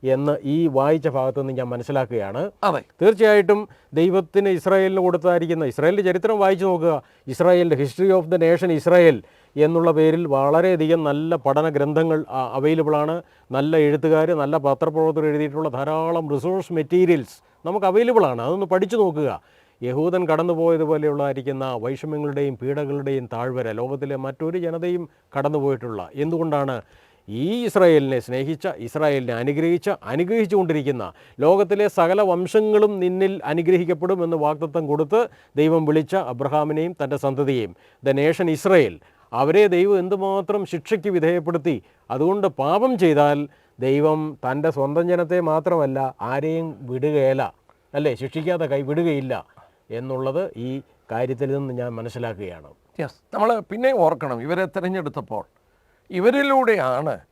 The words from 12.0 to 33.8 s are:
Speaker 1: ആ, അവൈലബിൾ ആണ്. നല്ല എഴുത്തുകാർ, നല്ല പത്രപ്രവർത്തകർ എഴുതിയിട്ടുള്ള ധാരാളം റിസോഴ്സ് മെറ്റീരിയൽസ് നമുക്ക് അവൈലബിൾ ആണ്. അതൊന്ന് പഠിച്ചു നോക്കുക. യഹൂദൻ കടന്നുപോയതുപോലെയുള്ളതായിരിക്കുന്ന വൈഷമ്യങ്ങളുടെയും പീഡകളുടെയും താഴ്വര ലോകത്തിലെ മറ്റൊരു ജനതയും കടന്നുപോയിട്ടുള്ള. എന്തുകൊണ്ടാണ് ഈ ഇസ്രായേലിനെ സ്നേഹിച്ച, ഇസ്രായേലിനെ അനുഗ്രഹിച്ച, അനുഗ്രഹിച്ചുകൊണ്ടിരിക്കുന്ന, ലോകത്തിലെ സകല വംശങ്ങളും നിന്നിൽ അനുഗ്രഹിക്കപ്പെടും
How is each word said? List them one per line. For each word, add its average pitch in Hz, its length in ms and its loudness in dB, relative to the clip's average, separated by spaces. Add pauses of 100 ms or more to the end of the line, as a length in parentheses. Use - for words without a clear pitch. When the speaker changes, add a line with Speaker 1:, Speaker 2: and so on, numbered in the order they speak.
Speaker 1:
ആ, 127 240 -4
അവൈലബിൾ 151 420 2
ആണ്. 156 260 -2 (280)
നല്ല 143 260 0
എഴുത്തുകാർ, 156 540 2
നല്ല 151 280 0
പത്രപ്രവർത്തകർ 156 680 0
എഴുതിയിട്ടുള്ള 151 440 -2
ധാരാളം 156 600 -4
റിസോഴ്സ് 170 420 -4
മെറ്റീരിയൽസ് 165 960 0
നമുക്ക് 196 200 -2
അവൈലബിൾ 220 400 4
ആണ്. 120 160 -2
അതൊന്ന് 180 240 -2
പഠിച്ചു 185 300 0
നോക്കുക. 151 460 0 (400)
യഹൂദൻ 156 460 -2
കടന്നുപോയതുപോലെയുള്ളതായിരിക്കുന്ന 151 1500 0
വൈഷമ്യങ്ങളുടെയും 139 840 -6
പീഡകളുടെയും 139 720 -6
താഴ്വര 123 380 -4
ലോകത്തിലെ 131 460 -6
മറ്റൊരു 139 420 -6
ജനതയും 170 500 -6 (300)
കടന്നുപോയിട്ടുള്ള. 131 760 -4
എന്തുകൊണ്ടാണ് 147 680 -2 (460)
ഈ 165 360 -4
ഇസ്രായേലിനെ 160 540 4
സ്നേഹിച്ച, 135 580 -6
ഇസ്രായേലിനെ 131 580 -2
അനുഗ്രഹിച്ച, 160 560 -2 (120)
അനുഗ്രഹിച്ചുകൊണ്ടിരിക്കുന്ന, 160 1080 -2 (280)
ലോകത്തിലെ 196 480 2
സകല 185 340 2
വംശങ്ങളും 208 800 2
നിന്നിൽ 185 440 0
അനുഗ്രഹിക്കപ്പെടും 170 800 0